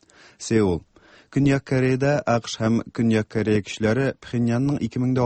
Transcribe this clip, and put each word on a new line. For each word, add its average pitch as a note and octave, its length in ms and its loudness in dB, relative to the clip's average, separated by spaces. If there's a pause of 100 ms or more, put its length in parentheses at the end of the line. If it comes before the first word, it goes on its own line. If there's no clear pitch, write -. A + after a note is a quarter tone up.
(380)
Сеул. G2+ 460 0 (460)
Көньяк C#3 320 2
Кореяда C3 640 0
акыш A#2 320 -2
һәм A2+ 220 0 (100)
Көньяк A2 400 0
Корея G#2+ 320 0
көчләре A2+ 560 -2
Пхеньянның A#2+ 640 -2
ике A2+ 160 -4
мең B2+ 160 0
дә B2+ 120 2